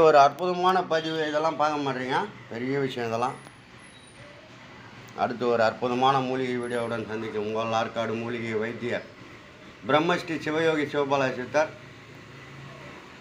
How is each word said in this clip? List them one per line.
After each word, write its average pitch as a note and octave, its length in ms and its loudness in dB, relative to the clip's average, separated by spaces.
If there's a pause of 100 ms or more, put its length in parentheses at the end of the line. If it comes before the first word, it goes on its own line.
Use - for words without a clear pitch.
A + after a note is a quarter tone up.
ஒரு D3 180 10
அற்புதமான F3+ 680 2
பதிவு D#3+ 260 0 (120)
இதெல்லாம் D3+ 320 0
பார்க்க D3 260 0
மாட்டீங்க. B2+ 300 -2 (340)
பெரிய B2+ 340 -2
விஷயம் B2 240 -4
இதெல்லாம். A#2+ 280 -2 (1900)
அடுத்து A#2+ 300 -2
ஒரு A2+ 160 4
அற்புதமான B2+ 460 2 (120)
மூலிகை B2+ 340 -2
வீடியோவுடன் A#2 500 -4
சந்திக்கும் G#2+ 380 -4
உங்கள் A2+ 300 -2
ஆற்காடு A2+ 420 -4
மூலிகை A#2 320 -6 (120)
வைத்தியர் A2+ 420 -6 (800)
பிரம்மஸ்ரீ D#3+ 460 2 (100)
சிவயோகி D#3 460 2
சிவபால C#3+ 340 0 (140)
சித்தர். D3 340 0 (1500)